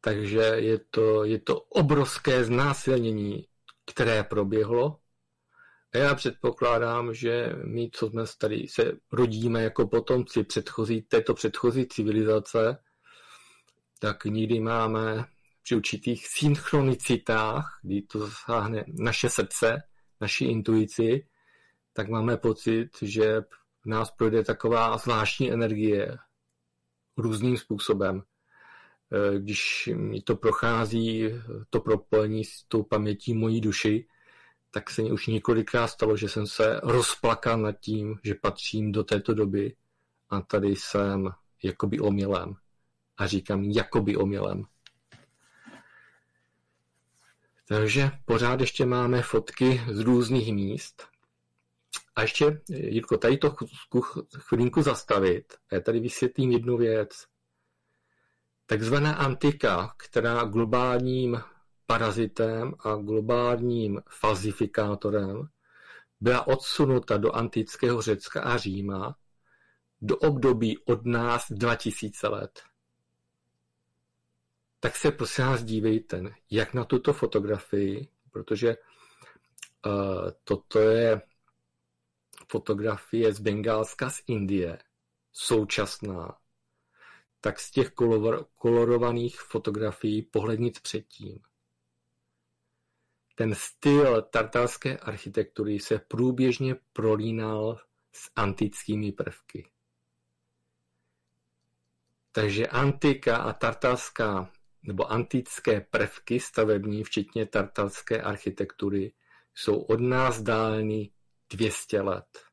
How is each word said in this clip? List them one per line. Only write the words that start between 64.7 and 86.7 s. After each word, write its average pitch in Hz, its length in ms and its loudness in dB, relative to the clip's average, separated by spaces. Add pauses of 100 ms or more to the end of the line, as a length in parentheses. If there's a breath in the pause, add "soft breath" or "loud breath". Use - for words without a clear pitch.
byla 120 260 2
odsunuta 135 720 2
do 110 180 2
antického 117 680 0
Řecka 107 400 -4
a 120 160 -2
Říma 98 580 -6 (840)
do 110 160 -2
období 123 600 2
od 117 280 0
nás 120 460 0
dva 117 240 0
tisíce 107 520 -6
let. 104 360 -6 (2250)
Tak - 160 -2
se 151 160 2
prosím 127 340 -2
vás 127 180 2
dívejte, 110 720 0 (180)
jak 107 220 0
na 123 120 -2
tuto 127 280 2
fotografii, 101 920 -2 (240)
protože, 107 380 -2
eh, - 1600 -6 (120)
toto - 360 0
je 110 420 6 (1300)
fotografie 107 840 0
z 101 60 -10
Bengálska 107 720 -2
z - 180 -10
Indie, 98 520 -2 (520)
současná, 101 1080 -4 (1040 soft breath)